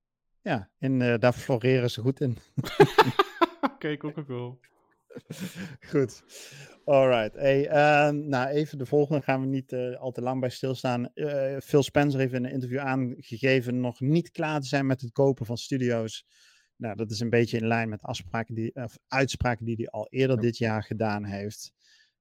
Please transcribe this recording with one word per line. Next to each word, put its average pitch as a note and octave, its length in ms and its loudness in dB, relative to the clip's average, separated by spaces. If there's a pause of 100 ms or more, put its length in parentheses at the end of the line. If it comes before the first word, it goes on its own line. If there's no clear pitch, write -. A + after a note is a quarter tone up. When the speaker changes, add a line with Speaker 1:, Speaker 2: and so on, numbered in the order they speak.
(420)
Speaker 1:
Ja, B2+ 280 -4 (100)
en, C3+ 220 0
eh, A#2+ 180 2
daar B2 140 6
floreren B2+ 580 2
ze A#2 100 -10
goed C3 200 0
in. B2 160 -2 (180)
<laughs> - 1160 2
Speaker 2:
Oké, D3+ 240 -6
cool, D3 160 -8
cool, D3+ 120 -8
cool. B2 340 -10 (1300)
Speaker 1:
Goed. C#3 340 -2 (640)
Alright. B2+ 500 4
Hey, C#3 320 4
ehm, D3 600 4
nou, C3+ 220 0
even D3 280 -2
de C3 80 -6
volgende D3 360 2
gaan C3 200 0
we C3+ 60 -2
niet, C3+ 240 -4
eh, B2 280 -4
al C3 120 -6
te A#2+ 100 -8
lang C3 180 -2
bij B2+ 100 -2
stilstaan. B2 640 -4
Eh, C#3 500 -4
Phil C#3+ 200 4
Spencer D3 360 2
heeft C3 140 0
in B2 120 -2
een - 60 -6
interview B2+ 280 -4
aangegeven C3 1000 0
nog B2 200 -4
niet D#3 320 2
klaar D#3 300 -2
te C3 60 -8
zijn C#3 180 0
met C3+ 160 0
het A#2+ 100 -10
kopen C#3 340 2
van A2+ 120 -6
studio's. A#2+ 680 -4 (500)
Nou, A2 200 -8
dat G#2+ 160 -6
is G#2 80 -6
een A#2 100 -2
beetje A#2 280 2
in A2+ 100 -2
lijn A2+ 220 0
met G#2+ 120 -8
afspraken A2+ 540 -8
die, A2+ 200 -6
of B2 220 -12 (100)
uitspraken B2 580 -2
die A2+ 100 -4
hij A2 120 -6
al - 220 -8
eerder C3 260 2
Speaker 3:
Ja. A2 60 0
Speaker 1:
dit A#2 160 0
jaar A2 260 0
gedaan G#2 400 -2
heeft. G2+ 500 -10 (480)